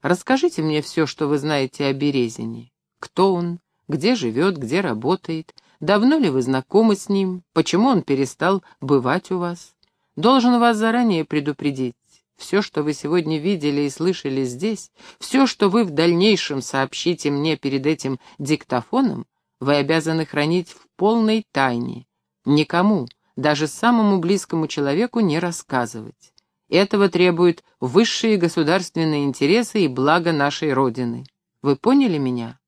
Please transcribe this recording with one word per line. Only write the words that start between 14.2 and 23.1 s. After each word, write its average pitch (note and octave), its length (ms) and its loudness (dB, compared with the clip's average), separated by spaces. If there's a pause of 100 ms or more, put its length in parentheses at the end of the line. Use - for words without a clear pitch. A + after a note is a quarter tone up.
здесь, D3+ 460 -6 (280)
все, C4+ 280 2
что G3+ 240 0
вы A3+ 140 2
в F3+ 60 -4
дальнейшем E3+ 680 2
сообщите C#3+ 680 -2
мне D3 260 -2
перед C#3 300 -4
этим C#3+ 320 -2 (200)
диктофоном, D3+ 880 -2 (340)
вы C#3 160 2
обязаны D#3 500 0
хранить E3 440 -2
в - 160 -20 (100)
полной A3 540 0
тайне, B2 560 -4 (380)
никому, D#3 640 2 (280)